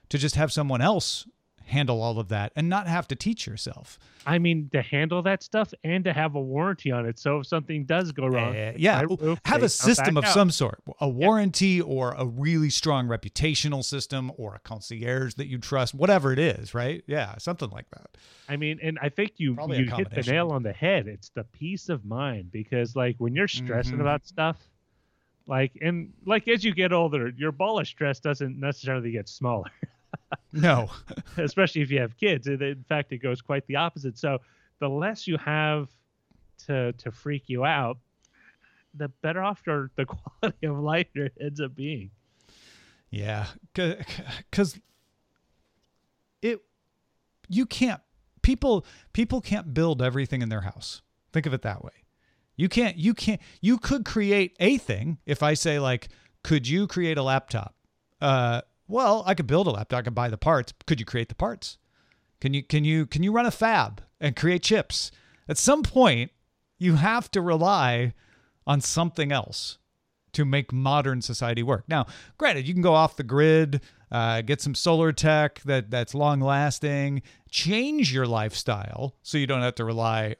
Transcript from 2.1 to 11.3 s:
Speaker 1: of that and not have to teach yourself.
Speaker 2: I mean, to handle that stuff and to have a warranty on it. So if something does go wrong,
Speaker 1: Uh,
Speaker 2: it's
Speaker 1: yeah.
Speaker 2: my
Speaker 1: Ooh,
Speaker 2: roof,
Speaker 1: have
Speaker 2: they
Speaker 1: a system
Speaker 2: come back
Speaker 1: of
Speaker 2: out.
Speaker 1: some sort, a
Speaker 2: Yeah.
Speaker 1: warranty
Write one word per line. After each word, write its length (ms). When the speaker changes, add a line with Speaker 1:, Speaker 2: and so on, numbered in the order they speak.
Speaker 1:
of 120
that 260
and 140
not 180
have 220
to 60
teach 300
yourself. 540
Speaker 2:
I 140
mean, 320
to 100
handle 420
that 200
stuff 300
and 220
to 80
have 220
a 40
warranty 520
on 140
it. 140
So 200
if 80
something 360
does 300
go 140
wrong, 280
Speaker 1:
Uh, 40
Speaker 2:
it's 200
Speaker 1:
yeah. 220
Speaker 2:
my 20
Speaker 1:
Ooh, 60
Speaker 2:
roof, 240
Speaker 1:
have 160
Speaker 2:
they 60
Speaker 1:
a 40
system 360
Speaker 2:
come 100
back 80
Speaker 1:
of 60
Speaker 2:
out. 40
Speaker 1:
some 160
sort, 320
a 60
Speaker 2:
Yeah. 40
Speaker 1:
warranty 680